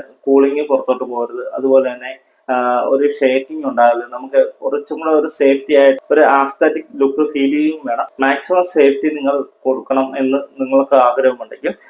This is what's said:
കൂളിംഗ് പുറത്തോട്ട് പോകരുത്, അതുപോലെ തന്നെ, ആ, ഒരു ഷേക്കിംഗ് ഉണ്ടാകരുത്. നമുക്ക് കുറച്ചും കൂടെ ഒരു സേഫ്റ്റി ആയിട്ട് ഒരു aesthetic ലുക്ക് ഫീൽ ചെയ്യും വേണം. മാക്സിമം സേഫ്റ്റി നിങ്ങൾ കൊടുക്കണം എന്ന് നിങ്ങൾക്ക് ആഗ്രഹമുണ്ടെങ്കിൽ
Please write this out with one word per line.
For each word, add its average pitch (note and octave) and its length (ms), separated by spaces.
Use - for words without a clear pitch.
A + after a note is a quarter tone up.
കൂളിംഗ് C#3 440
പുറത്തോട്ട് C3 420
പോകരുത്, A#2+ 320
അതുപോലെ C3 340
തന്നെ, B2+ 200
ആ, - 20
ഒരു C#3 120
ഷേക്കിംഗ് C3+ 520
ഉണ്ടാകരുത്. A#2+ 440
നമുക്ക് C3+ 240
കുറച്ചും C#3+ 380
കൂടെ D#3+ 180
ഒരു D#3 80
സേഫ്റ്റി C#3 420
ആയിട്ട് C3+ 200
ഒരു D3+ 100
aesthetic D3 480
ലുക്ക് C#3 220
ഫീൽ C#3 240
ചെയ്യും D#3 220
വേണം. A#2+ 180
മാക്സിമം F3+ 400
സേഫ്റ്റി C#3 320
നിങ്ങൾ C#3 160
കൊടുക്കണം C3+ 400
എന്ന് C3+ 180
നിങ്ങൾക്ക് C3+ 440
ആഗ്രഹമുണ്ടെങ്കിൽ B2+ 680